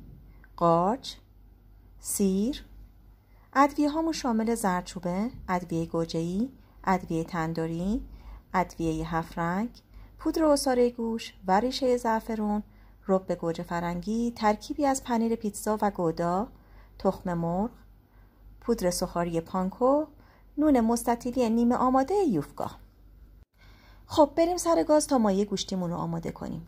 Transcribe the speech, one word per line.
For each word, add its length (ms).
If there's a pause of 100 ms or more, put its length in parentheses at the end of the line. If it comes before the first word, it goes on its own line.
(580)
قارچ، 560 (840)
سیر، 640 (920)
ادویه 360
هامون 240
شامل 420
زردچوبه، 760 (180)
ادویه 360
گوجه‌ای، 640 (340)
ادویه 400
تندوری، 840 (480)
ادویه 540
هفت 320
رنگ، 300 (500)
پودر 260
عصاره 440
گوش 440 (140)
و 120
ریشه 380
زعفرون، 680 (440)
رب 240
گوجه 320
فرنگی، 680
ترکیبی 540
از 180
پنیر 320
پیتزا 460
و 100
گودا، 560 (520)
تخم 340
مرغ، 360 (920)
پودر 300
سوهاری 500
پانکو، 640 (520)
نون 220
مستطیلی 720
نیمه 260
آماده 400
یوفکا. 560 (1400)
خب 280
بریم 220
سر 260
گاز 240
تا 100
مایه 280
گوشتیمون 440
رو 60
آماده 360
کنیم. 360